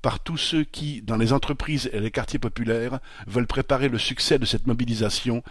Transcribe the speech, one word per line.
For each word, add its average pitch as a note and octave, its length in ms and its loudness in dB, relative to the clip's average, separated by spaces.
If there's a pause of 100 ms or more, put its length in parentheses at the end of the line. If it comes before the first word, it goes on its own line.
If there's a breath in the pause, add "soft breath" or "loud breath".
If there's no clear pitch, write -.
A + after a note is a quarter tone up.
par B2 180 0
tous E3 180 -4
ceux D#3 280 2
qui, D3 360 -6
dans A2 140 -2
les A2+ 160 4
entreprises C#3 600 0
et G#2 80 -2
les G#2+ 100 -2
quartiers - 280 -2
populaires, A#2 600 -2 (260 loud breath)
veulent A2+ 220 0
préparer C3+ 400 2
le A#2+ 100 2
succès - 400 2
de A#2+ 80 2
cette - 220 2
mobilisation A#2 840 0